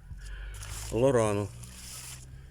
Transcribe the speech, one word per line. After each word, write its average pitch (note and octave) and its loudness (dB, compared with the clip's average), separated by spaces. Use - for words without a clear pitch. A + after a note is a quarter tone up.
Лорану. A2 6